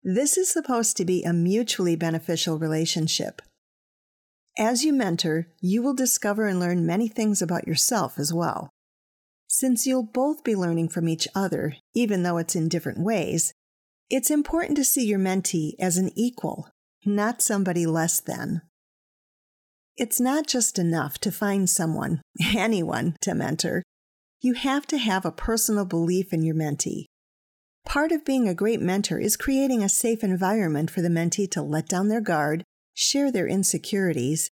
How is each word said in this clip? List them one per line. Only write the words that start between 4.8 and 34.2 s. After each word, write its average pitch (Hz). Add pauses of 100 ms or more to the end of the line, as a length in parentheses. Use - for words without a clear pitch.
you 311
mentor, 170 (120)
you 196
will 269
discover 220
and 185
learn 175
many 202
things 214
about 175
yourself -
as 147
well. 165 (760)
Since 254
you'll 254
both 269
be 226
learning 170
from 165
each 165
other, 165 (160)
even 208
though 175
it's 165
in 160
different 156
ways, 165 (560)
it's 262
important 302
to 269
see 254
your 208
mentee 185
as 180
an 190
equal, 226 (340)
not 208
somebody 185
less 165
than. - (1300)
It's 233
not 285
just -
enough 165
to 208
find 196
someone, 156 (180)
<laughs> 202
anyone, 175
to -
mentor. - (580)
You 247
have 277
to 311
have 202
a 160
personal 214
belief 180
in 160
your 160
mentee. 151 (800)
Part 302
of 311
being 262
a 180
great 208
mentor 185
is -
creating 262
a 196
safe 226
environment 185
for 180
the 170
mentee 170
to 170
let 147
down 190
their 220
guard, 160 (300)
share 277
their 196
insecurities 175 (100)